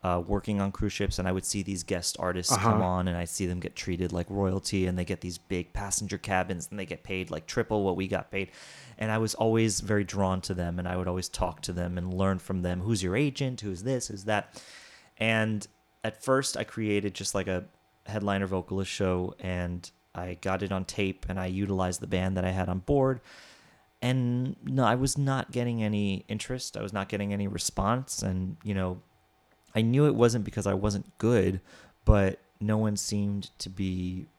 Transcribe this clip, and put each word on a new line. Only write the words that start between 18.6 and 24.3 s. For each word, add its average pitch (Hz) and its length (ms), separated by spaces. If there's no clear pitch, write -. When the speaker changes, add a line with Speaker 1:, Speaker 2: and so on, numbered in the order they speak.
Speaker 1:
show, 92 500
and 90 480
I 90 200
got 95 280
it 98 100
on 95 120
tape, 95 440
and 95 120
I 92 60
utilized 92 540
the - 60
band 95 300
that 90 80
I 92 60
had 92 180
on 92 120
board. 131 400
And 123 640